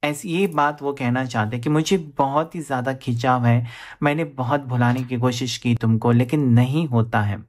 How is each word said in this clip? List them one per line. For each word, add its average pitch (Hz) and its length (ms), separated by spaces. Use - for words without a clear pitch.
ऐसी 151 260
ये 175 180
बात 147 340
वो 139 120
कहना 127 320
चाहते 117 300
हैं 120 80
कि 151 60
मुझे 156 280
बहुत 143 380
ही 175 60
ज़्यादा 131 320
खिंचाव 127 520
है, 120 200
मैंने 147 200
बहुत 139 380
भुलाने 123 420
की 123 140
कोशिश 123 400
की 120 180
तुमको, 113 360
लेकिन 127 380
नहीं 127 380
होता 113 340
है। 104 160